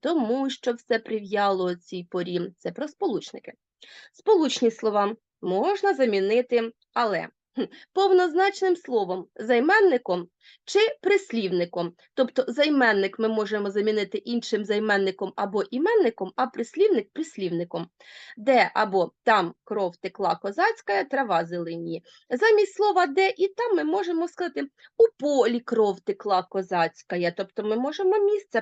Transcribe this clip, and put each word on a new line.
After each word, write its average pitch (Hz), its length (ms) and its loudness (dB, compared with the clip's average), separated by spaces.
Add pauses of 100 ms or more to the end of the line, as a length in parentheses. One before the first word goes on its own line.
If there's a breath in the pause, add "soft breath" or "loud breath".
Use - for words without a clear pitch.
тому 269 500 0
що 254 220 -4
все 233 260 -4
прив'яло 202 640 -2
о 180 100 -2
цій 175 360 -12
порі. 175 300 -4 (180)
Це 175 140 -8
про 285 160 -8
сполучники. - 640 -6 (600 loud breath)
Сполучні 294 580 2
слова 208 460 0 (240)
можна 349 540 0
замінити 233 800 0 (220)
але. 202 340 -2 (280)
Хм, 262 60 -4 (300 loud breath)
повнозначним 370 840 2
словом, 190 500 -4 (100)
займенником 247 920 2 (360 soft breath)
чи - 140 -2 (240)
прислівником. 180 880 -2 (220 soft breath)
Тобто 254 340 0
займенник 240 720 2
ми 220 100 0
можемо 208 420 -2
замінити 208 480 -2
іншим 226 460 -4
займенником 202 720 0
або 202 260 -4
іменником, 285 720 0
а 254 100 0
прислівник — 277 640 0
прислівником. 175 760 -6 (480 loud breath)
Де 226 380 4
або 190 380 0 (100)
там 190 320 2 (100)
кров 190 320 -4
текла 185 400 -4
козацька, 392 680 -2
трава 220 400 -2
зеленіє. 170 560 -8 (300 soft breath)
Замість 415 440 2
слова 381 320 2
де 370 300 2
і 392 120 0
там 453 280 -2
ми 302 80 0
можемо 349 440 -2
сказати 339 340 -6 (360 soft breath)
у 453 60 8 (140)
полі 240 420 2
кров 214 400 0
текла 196 420 -2
козацька, 180 920 -2
тобто 202 260 -8
ми 214 140 -2
можемо 359 420 0
місце 403 440 0